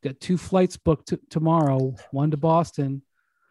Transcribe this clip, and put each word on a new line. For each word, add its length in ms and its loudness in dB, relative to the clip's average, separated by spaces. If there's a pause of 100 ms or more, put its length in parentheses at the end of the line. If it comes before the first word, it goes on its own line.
Got 180 -8
two 180 -2
flights 400 0
booked 300 -2
t-, 100 -4 (100)
tomorrow, 680 0 (180)
one 180 0
to 80 -2
Boston, 640 0 (480)